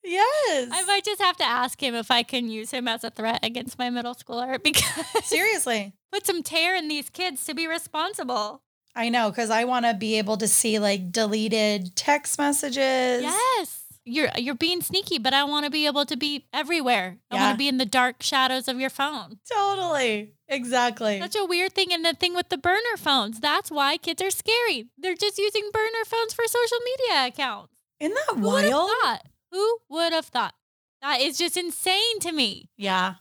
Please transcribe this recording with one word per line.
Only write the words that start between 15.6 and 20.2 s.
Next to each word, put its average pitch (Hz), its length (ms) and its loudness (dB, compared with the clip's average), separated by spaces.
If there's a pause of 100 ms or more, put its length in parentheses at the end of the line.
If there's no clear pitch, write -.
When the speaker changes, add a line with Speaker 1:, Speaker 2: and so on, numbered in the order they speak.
Speaker 2:
be 302 160 0
able 285 220 2
to 294 100 -4
be 294 360 -4
everywhere. 247 680 0 (120)
I 240 40 -6
wanna 294 140 4
Speaker 1:
Yeah. 302 80 2
Speaker 2:
be 277 120 0
in 262 80 0
the 254 80 2
dark 247 380 0
shadows 262 440 0
of 254 140 -2
your 262 80 -2
phone. 269 500 -6 (140)
Speaker 1:
Totally. 330 800 0 (160)